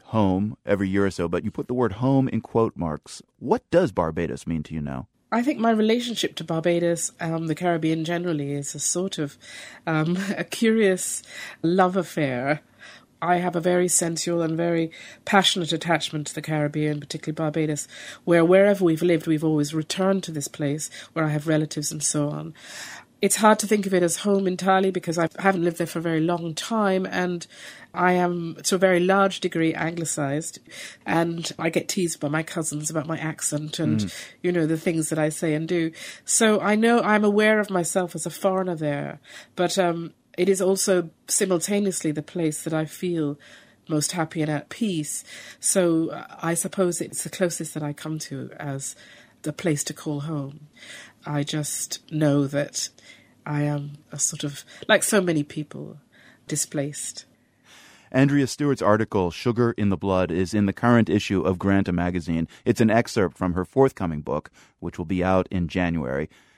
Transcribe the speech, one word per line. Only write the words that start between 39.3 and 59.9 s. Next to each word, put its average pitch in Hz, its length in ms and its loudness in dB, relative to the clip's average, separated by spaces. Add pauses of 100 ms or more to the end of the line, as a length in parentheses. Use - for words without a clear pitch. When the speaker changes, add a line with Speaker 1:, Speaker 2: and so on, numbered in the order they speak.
Speaker 2:
but, 180 240 0
um, 170 340 0 (260)
it 180 100 2
is 190 140 2
also 185 480 2 (180)
simultaneously 190 800 0
the 151 120 -4
place 160 400 -4
that 160 100 -6
I 156 140 -2
feel 156 520 -4 (480)
most 151 260 -2
happy 165 300 -4
and 156 80 -2
at 147 200 -4
peace. 175 520 -4 (380)
So, 165 480 2
uh, - 160 -10 (180)
I 165 120 0
suppose 175 480 -2
it's - 200 -10
the 180 60 -10
closest 170 460 -4
that - 80 -6
I 147 100 -4
come 156 280 -8
to 135 380 -10
as 139 380 -8 (460)
the 151 100 -4
place 151 320 -2
to - 100 -6
call 147 260 -6
home. 147 480 -8 (580)
I 147 160 -2
just - 580 -6 (100)
know 147 360 2
that 143 420 -4 (560)
I 147 200 -2
am 147 340 -4 (120)
a 151 80 -12
sort - 240 -4
of, 143 220 -8 (240)
like 208 140 6
so 208 180 2
many 165 220 2
people, 147 560 -12 (500)
displaced. - 800 -6 (840)
Speaker 1:
Andrea 139 360 4
Stewart's 143 360 -2
article, 104 480 4
Sugar 117 460 0
in 104 140 2